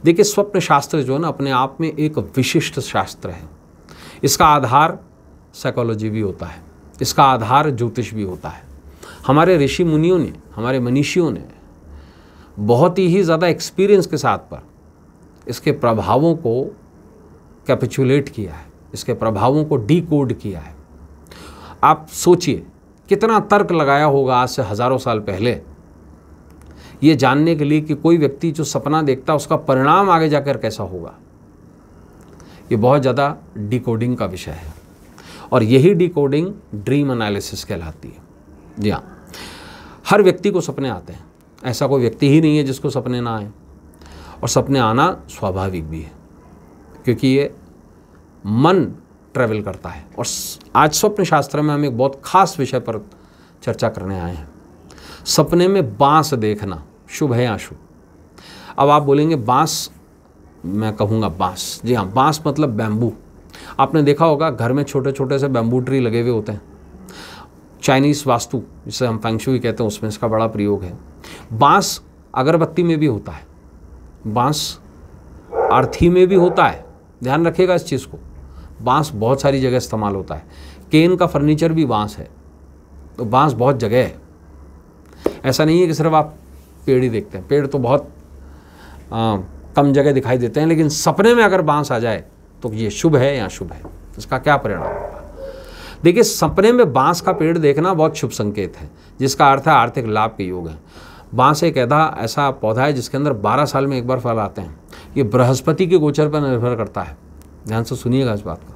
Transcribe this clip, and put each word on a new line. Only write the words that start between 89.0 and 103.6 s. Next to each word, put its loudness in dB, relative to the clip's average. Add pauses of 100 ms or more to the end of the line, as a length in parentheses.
आ, -2 (380)
कम 4
जगह 4
दिखाई 0
देते -2
हैं, 2
लेकिन 2
सपने 2
में 6
अगर 4
बांस 0
आ 0
जाए -2 (400)
तो -6
ये -4
शुभ 2
है 2
या -4
अशुभ -10
है, -18 (360)
इसका -6
क्या 2
परिणाम -4
होगा? -10 (680)
देखिए, 6
सपने 2
में 4
बांस 2
का -2
पेड़ 0
देखना 2
बहुत 2
शुभ -6
संकेत -6
है, -16 (280)
जिसका 0
अर्थ 0
है 4
आर्थिक 0
लाभ -2
के -6
योग -8
है। -14 (540)
बांस 2
एक 0
ऐसा, 2
ऐसा -2
पौधा -2
है 0
जिसके -6
अंदर -2
बारह 0